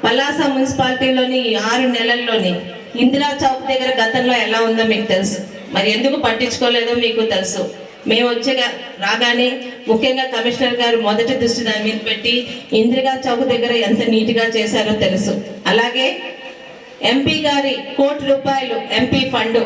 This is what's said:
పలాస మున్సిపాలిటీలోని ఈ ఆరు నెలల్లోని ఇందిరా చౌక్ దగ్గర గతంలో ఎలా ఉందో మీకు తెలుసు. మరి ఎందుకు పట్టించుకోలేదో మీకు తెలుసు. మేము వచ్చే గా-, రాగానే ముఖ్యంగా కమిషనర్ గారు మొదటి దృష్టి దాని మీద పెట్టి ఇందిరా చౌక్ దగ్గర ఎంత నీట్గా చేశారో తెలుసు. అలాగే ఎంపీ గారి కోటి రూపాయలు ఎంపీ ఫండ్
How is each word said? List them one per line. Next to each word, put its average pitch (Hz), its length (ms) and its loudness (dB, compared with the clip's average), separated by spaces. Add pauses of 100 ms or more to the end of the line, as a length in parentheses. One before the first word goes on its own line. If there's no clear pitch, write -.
పలాస 277 340 2 (160)
మున్సిపాలిటీలోని 262 840 2 (120)
ఈ - 20 2 (160)
ఆరు 254 260 2
నెలల్లోని 226 560 0 (520)
ఇందిరా 277 260 4 (140)
చౌక్ 262 280 0
దగ్గర 254 200 0 (100)
గతంలో 247 340 2 (120)
ఎలా 220 200 0
ఉందో 226 240 2
మీకు 208 220 0
తెలుసు. 196 260 0 (360)
మరి 202 200 0
ఎందుకు 269 220 2 (100)
పట్టించుకోలేదో 240 680 0 (100)
మీకు 226 260 0
తెలుసు. 185 320 -2 (480)
మేము 240 220 4
వచ్చే 262 260 0
గా-, - 160 -2 (300)
రాగానే 240 440 2 (400)
ముఖ్యంగా 254 460 2
కమిషనర్ 240 480 0
గారు 233 240 2
మొదటి 233 360 2
దృష్టి 233 260 0
దాని 214 180 -2
మీద 220 220 -2
పెట్టి 233 260 -2 (460)
ఇందిరా 262 340 2 (100)
చౌక్ 254 280 0
దగ్గర 240 200 0 (160)
ఎంత 220 140 2 (120)
నీట్గా 226 320 2 (120)
చేశారో 214 360 0 (100)
తెలుసు. 185 300 0 (380)
అలాగే 185 340 0 (1040)
ఎంపీ 277 240 2 (120)
గారి 277 260 2 (240)
కోటి 285 320 2
రూపాయలు 269 480 0 (220)
ఎంపీ 254 240 2 (100)
ఫండ్ 226 340 0